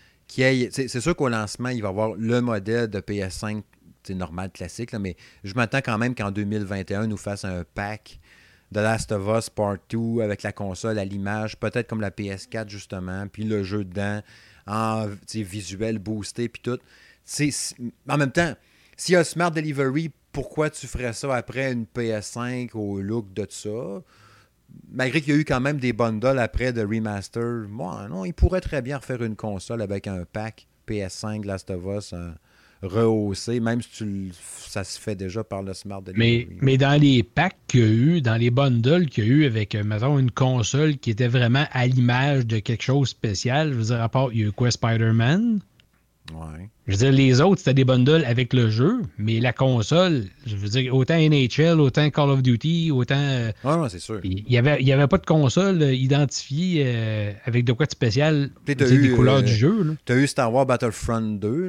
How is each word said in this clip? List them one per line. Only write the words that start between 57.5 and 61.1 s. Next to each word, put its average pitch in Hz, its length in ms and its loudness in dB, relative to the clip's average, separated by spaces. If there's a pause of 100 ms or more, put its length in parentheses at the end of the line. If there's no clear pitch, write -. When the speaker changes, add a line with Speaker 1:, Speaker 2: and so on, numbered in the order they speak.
Speaker 2:
de 123 80 2
quoi 143 140 2
de - 60 -2
spécial, 143 580 2 (140)
Speaker 1:
Puis 143 120 0
Speaker 2:
tu 143 80 4
Speaker 1:
t'as 127 40 4
Speaker 2:
sais, 127 100 8
des 143 100 6
Speaker 1:
eu, 123 60 4
Speaker 2:
couleurs 127 240 6
Speaker 1:
euh, 127 40 4
Speaker 2:
du 120 120 4
jeu, 170 300 4
là. 156 80 0 (120)
Speaker 1:
t'as 123 120 2
eu 139 100 6
Star 123 260 0
Wars 135 140 4
Battlefront 117 540 0 (160)